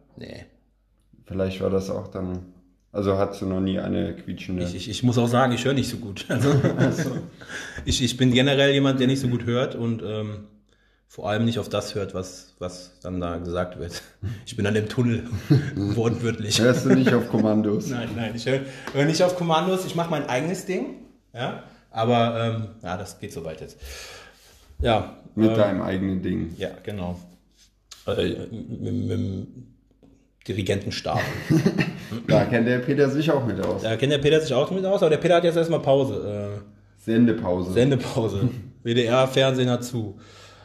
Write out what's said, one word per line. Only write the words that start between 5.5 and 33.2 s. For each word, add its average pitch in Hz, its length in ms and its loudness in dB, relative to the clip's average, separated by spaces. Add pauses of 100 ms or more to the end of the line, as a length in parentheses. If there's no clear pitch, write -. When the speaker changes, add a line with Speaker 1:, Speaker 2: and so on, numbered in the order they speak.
Speaker 1:
ich 113 120 -2
höre 131 100 2
nicht 123 140 0
so 101 100 -6
gut. 98 280 -10
<laughs> - 40 -6
Also, 123 180 2 (300)
Speaker 2:
Ach 127 140 4
so. 151 180 -2 (720)
Speaker 1:
ich, 127 180 0
ich 123 140 0
bin 127 160 4
generell 139 400 6
jemand, 139 260 4
der 127 80 4
nicht 131 140 2
so 127 80 0
gut 120 160 -2
hört 123 320 -2
und, 117 260 -2
ähm, 104 440 -6 (600)
vor - 240 -10
allem 110 140 2
nicht 117 140 0
auf 101 100 -4
das - 260 -4
hört, 98 200 -4
was, - 440 -10
was - 440 -12
dann 90 180 -6
da 85 180 -4
gesagt 87 400 -4
wird. 82 240 -10 (440)
Ich - 100 -14
bin 101 80 0
dann 104 120 2
im 104 120 0
Tunnel, 120 360 0 (320)
<laughs> - 200 0
wortwörtlich. 107 840 0
Speaker 2:
Hörst 123 260 4
du 131 40 6
nicht 127 240 6
auf 110 160 2
Kommandos? 107 580 2
Speaker 1:
Nein, 120 280 -4
nein, 110 180 -4
ich 117 120 -8
hör, 135 140 0 (340)
hör 139 100 2
nicht 156 180 2
auf 180 140 4
Kommandos, 170 500 2
ich 135 80 -6
mach 170 160 -2
mein 151 180 -2
eigenes 156 380 -2
Ding. 202 300 -4 (360)
Ja? 131 300 -8 (280)
Aber, 117 540 2
ähm, 110 240 -2 (140)
ja, 90 160 -6
das - 200 -12
geht - 140 -12
so 82 120 -10
weit 80 180 -12
jetzt. - 160 -18 (1040)
Ja, 113 360 0 (180)
Speaker 2:
Mit 110 160 6
Speaker 1:
ähm, 113 60 2
Speaker 2:
deinem 98 260 2
eigenen 95 400 -2
Ding. 92 360 -4
Speaker 1:
Ja, 90 100 -4 (140)
genau. 90 360 -6 (880)
Äh, - 440 -2
mit, - 320 -10
mit 101 280 -2
dem 98 360 -2 (1000)
Dirigentenstab. 98 760 -2 (280)
<laughs> 160 120 4 (680)
Speaker 2:
Da - 200 4
kennt 117 200 2
der 123 120 2
Peter 139 320 2
sich 151 200 0